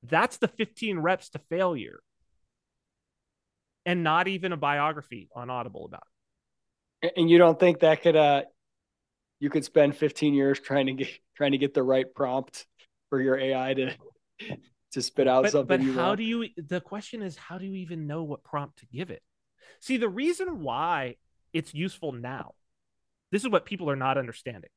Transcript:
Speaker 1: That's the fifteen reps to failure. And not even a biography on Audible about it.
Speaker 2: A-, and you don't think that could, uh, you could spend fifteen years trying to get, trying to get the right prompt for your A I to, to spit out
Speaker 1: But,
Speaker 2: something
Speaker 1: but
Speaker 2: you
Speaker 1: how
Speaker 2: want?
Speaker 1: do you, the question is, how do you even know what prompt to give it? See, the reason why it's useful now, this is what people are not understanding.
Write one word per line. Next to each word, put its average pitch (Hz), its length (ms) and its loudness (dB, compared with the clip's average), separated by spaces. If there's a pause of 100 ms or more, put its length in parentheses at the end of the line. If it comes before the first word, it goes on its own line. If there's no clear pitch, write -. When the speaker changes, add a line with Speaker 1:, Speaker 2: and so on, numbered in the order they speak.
Speaker 1:
That's 160 360 2
the 240 100 0
fifteen 214 500 -4
reps 180 320 -2
to 151 180 -14
failure. 165 520 -4 (1900)
And 180 180 0
not 165 240 2
even 185 240 -4
a 170 60 -6
biography 143 800 -4
on 123 160 -10
Audible 117 340 -10
about - 220 -18 (960)
it. 170 120 0
Speaker 2:
A-, - 40 -4
and 165 100 4
you 170 80 10
don't 165 220 8
think 175 220 6
that 160 200 6
could, 165 140 6
uh, 147 300 4 (920)
you 143 120 -4
could 151 120 0
spend 143 320 4
fifteen 147 380 0
years 139 260 2
trying 139 280 -2
to 131 60 -4
get, 131 160 -6 (280)
trying 143 140 0
to 135 80 0
get 139 160 0
the 135 80 2
right 131 320 2
prompt 131 500 -4 (460)
for 135 100 0
your 131 160 2
A 135 160 0
I 131 220 -2
to, 131 200 -4 (1000)
to 185 80 -6
spit 135 260 0
out 131 160 4
Speaker 1:
But, - 80 2
Speaker 2:
something 143 260 0
Speaker 1:
but 131 60 0
Speaker 2:
you 131 100 0
Speaker 1:
how 170 160 0
Speaker 2:
want? 202 100 -2
Speaker 1:
do 226 40 -4
you, 226 320 -4
the 175 260 -8
question 208 400 -14
is, 185 140 -10
how - 220 -16
do 185 80 -12
you 196 100 -10
even 170 320 -10
know 156 160 -6
what 147 200 -10
prompt - 360 -8
to - 80 -20
give 135 240 -10
it? 80 100 -16 (600)
See, 254 160 -2
the 226 120 0
reason 311 520 -4
why 139 560 -2 (340)
it's 156 220 -6
useful 156 400 -6
now, 123 420 -12 (760)
this 202 120 -2
is 262 60 -4
what 202 160 2
people 180 240 -6
are 139 60 0
not 135 220 0
understanding. 117 600 -10